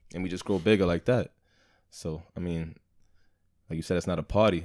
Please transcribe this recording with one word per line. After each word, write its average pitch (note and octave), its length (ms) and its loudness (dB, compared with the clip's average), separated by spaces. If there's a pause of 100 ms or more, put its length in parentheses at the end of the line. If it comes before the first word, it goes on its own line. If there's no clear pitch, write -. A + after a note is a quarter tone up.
(140)
And F2 80 -4
we F#2 60 -2
just F2+ 160 -6
grow G2 140 0
bigger F#2+ 280 4
like E2+ 180 0
that. B2 280 0 (580)
So, D#2+ 320 -10 (140)
I F2+ 40 -8
mean, E2 360 -6 (920)
like E2 80 -6
you D#2+ 60 -4
said, F2+ 160 -2
it's - 80 -4
not F2 120 -2
a D#2 40 -4
party. G2 420 2